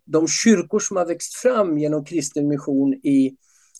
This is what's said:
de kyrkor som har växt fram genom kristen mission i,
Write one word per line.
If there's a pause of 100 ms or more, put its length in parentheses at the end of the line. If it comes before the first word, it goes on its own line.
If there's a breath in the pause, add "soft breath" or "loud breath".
de
kyrkor
som
har
växt
fram
genom
kristen
mission
i, (440 soft breath)